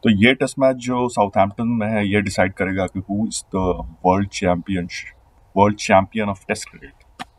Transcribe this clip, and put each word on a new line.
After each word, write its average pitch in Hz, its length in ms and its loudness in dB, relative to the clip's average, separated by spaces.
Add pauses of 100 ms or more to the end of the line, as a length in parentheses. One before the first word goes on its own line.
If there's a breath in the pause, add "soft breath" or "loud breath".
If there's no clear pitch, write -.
तो 113 80 2
ये 110 240 6
टेस्ट 131 240 -4
मैच 131 180 2
जो 123 320 -2
साउथहैम्पटन 101 580 0
में 113 220 -2
है, 104 200 0
ये 104 120 2
डिसाइड 95 320 0
करेगा 95 340 -2
कि 92 140 -6
who 101 200 -4
is 110 160 -4
the 90 500 -4
world 95 460 0
championship, 87 880 -4 (400)
world 104 200 4
champion 101 460 2
of 101 140 -4
test - 220 -6
cricket। - 640 -20 (140)